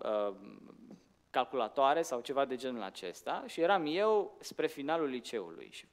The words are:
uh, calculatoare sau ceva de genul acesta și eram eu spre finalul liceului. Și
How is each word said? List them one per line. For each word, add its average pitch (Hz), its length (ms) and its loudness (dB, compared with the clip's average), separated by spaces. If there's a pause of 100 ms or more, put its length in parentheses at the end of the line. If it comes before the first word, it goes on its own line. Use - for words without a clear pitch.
uh, 104 300 0 (920)
calculatoare 135 720 4
sau 131 180 -2
ceva 135 260 0
de 127 100 -2
genul 123 260 -4
acesta 95 680 -6
și - 140 -4
eram 175 240 4
eu 202 540 2
spre - 280 -2
finalul 151 400 0
liceului. 104 640 -6
Și - 220 -16